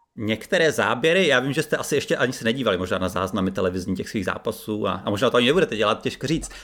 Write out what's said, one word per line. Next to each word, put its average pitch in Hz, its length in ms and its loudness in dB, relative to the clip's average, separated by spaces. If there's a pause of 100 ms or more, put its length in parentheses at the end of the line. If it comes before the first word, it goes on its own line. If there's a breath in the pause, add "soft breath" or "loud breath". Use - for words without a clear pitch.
(160)
některé 123 560 0
záběry, 131 560 2
já 131 120 4
vím, 135 140 0
že 151 100 0
jste 151 140 -2
asi 143 180 -4
ještě 143 220 0
ani 131 160 0
se 117 120 -10
nedívali 113 320 2
možná 92 200 -2
na 92 120 -2
záznamy 95 420 0
televizní 92 440 -2
těch - 140 -6
svých 101 160 -4
zápasů 107 640 -4
a, 95 40 0
a - 180 -6
možná 104 200 2
to 113 80 4
ani 123 100 4
nebudete 151 280 2
dělat, 107 260 2
těžko - 260 -4
říct, 151 240 -2 (120)